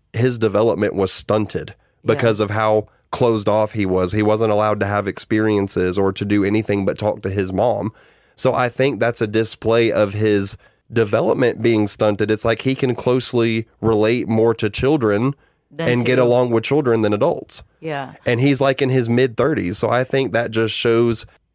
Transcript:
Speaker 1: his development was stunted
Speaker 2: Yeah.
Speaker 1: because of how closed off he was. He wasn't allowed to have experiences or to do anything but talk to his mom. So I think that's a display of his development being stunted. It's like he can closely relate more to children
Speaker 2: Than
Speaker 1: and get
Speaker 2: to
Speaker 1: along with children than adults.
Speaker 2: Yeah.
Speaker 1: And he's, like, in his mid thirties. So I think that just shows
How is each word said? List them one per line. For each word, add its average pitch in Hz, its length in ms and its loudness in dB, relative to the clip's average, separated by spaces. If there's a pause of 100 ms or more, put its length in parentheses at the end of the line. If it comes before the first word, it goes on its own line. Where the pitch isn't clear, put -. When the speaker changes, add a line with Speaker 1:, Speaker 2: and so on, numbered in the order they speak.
(120)
Speaker 1:
his 120 260 0
development 107 560 2
was 95 180 0
stunted - 600 -4 (300)
Speaker 2:
Yeah. 113 100 2
Speaker 1:
because 113 240 2
of 104 120 0
how 107 380 0 (220)
closed 113 380 0
off 107 240 0
he 107 140 -2
was. 92 260 0
He 107 100 0
wasn't 107 300 2
allowed 104 280 0
to 98 60 -2
have 101 220 -2
experiences 101 920 0
or 98 140 0
to 101 120 -8
do 104 200 0
anything 104 400 0
but 95 140 -2
talk 104 240 -4
to 107 80 -6
his 95 220 -4
mom. 107 400 -2 (440)
So 131 180 0
I 127 140 0
think 131 320 -2
that's 117 200 -2
a 117 60 0
display 113 680 0
of 101 220 0
his 104 420 0 (360)
development 117 680 0
being 110 240 2
stunted. 104 440 0
It's 107 140 -2
like 117 180 0
he 131 120 -2
can 127 200 -2
closely 117 720 0 (140)
relate 110 480 2
more 113 260 2
to 110 160 -2
children 127 640 0 (360)
Speaker 2:
Than 160 180 -4
Speaker 1:
and 123 180 0
get 131 100 2
Speaker 2:
to 127 80 4
Speaker 1:
along 123 260 2
with 113 140 0
children 123 380 0
than 104 100 2
adults. - 500 -4 (180)
Speaker 2:
Yeah. 147 340 -10 (120)
Speaker 1:
And 120 140 0
he's, 135 200 2
like, 135 220 0
in 127 80 0
his 127 180 2
mid 120 280 2
thirties. 110 420 0
So 113 100 0
I 120 160 0
think 131 280 -2
that 113 180 -2
just 113 240 0
shows 117 520 0 (280)